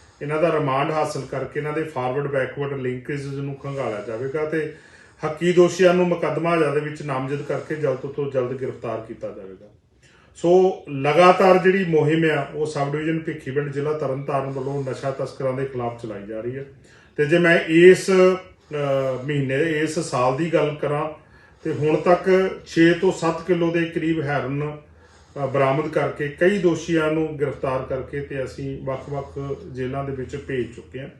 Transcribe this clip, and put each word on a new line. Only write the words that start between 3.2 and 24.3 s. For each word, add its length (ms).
ਨੂੰ 280
ਖੰਗਾਲਿਆ 540
ਜਾਵੇਗਾ 360
ਤੇ 300
ਹੱਕੀ 280
ਦੋਸ਼ੀਆਂ 420
ਨੂੰ 140
ਮੁਕੱਦਮਾ 480
ਦੇ 240
ਵਿੱਚ 220
ਨਾਮਜ਼ਦ 400
ਕਰਕੇ 320
ਜਲਦ 220
ਤੋਂ 340
ਜਲਦ 320
ਗ੍ਰਿਫਤਾਰ 380
ਕੀਤਾ 300
ਜਾਵੇਗਾ। 360
ਸੋ 540
ਲਗਾਤਾਰ 680
ਜਿਹੜੀ 260
ਮੁਹਿੰਮ 460
ਆ, 240
ਉਹ 120
ਸਬ 260
ਡਿਵੀਜ਼ਨ 260
ਭਿੱਖੀਵਿੰਡ, 540
ਜ਼ਿਲ੍ਹਾ 200
ਤਰਨਤਾਰਨ 580
ਵੱਲੋਂ 400
ਨਸ਼ਾ 200
ਤਸਕਰਾਂ 420
ਦੇ 120
ਖਿਲਾਫ 380
ਚਲਾਈ 240
ਜਾ 140
ਰਹੀ 160
ਹੈ 80
ਤੇ 100
ਜੇ 120
ਮੈਂ 300
ਇਸ, 420
ਅ, 1120
ਮਹੀਨੇ, 560
ਇਸ 180
ਸਾਲ 380
ਦੀ 180
ਗੱਲ 260
ਕਰਾਂ 300
ਤੇ 100
ਹੁਣ 240
ਤੱਕ 540
ਛੇ 260
ਤੋਂ 200
ਸੱਤ 340
ਕਿਲੋ 240
ਦੇ 140
ਕਰੀਬ 360
ਹੈਰੋਇਨ, 560